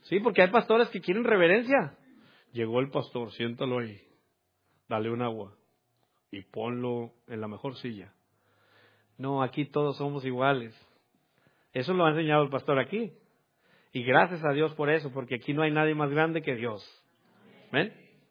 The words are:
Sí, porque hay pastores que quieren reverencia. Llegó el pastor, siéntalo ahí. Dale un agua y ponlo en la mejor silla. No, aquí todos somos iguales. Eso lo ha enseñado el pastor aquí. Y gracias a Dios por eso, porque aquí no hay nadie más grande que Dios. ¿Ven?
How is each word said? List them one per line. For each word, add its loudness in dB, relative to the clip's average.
Sí, -2
porque 4
hay 6
pastores 4
que -10
quieren -2
reverencia. 4
Llegó -2
el -2
pastor, -8
siéntalo -4
ahí. -10
Dale -4
un -4
agua -6
y -16
ponlo -6
en -10
la -8
mejor -12
silla. -12
No, -2
aquí -4
todos -2
somos -6
iguales. 0
Eso -2
lo 4
ha 6
enseñado 2
el -2
pastor 0
aquí. -4
Y -6
gracias 4
a 2
Dios 0
por -2
eso, 0
porque -6
aquí -6
no 0
hay 2
nadie 2
más 0
grande 2
que -4
Dios. -8
¿Ven? -2